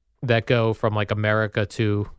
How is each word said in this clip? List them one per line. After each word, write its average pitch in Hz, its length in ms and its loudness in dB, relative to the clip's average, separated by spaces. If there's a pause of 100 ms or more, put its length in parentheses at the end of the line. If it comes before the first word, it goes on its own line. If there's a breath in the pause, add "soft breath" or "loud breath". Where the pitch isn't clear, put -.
(220)
that 117 240 2
go 113 280 2
from, 107 220 -2
like, 104 160 -2
America 107 540 0
to 104 540 -2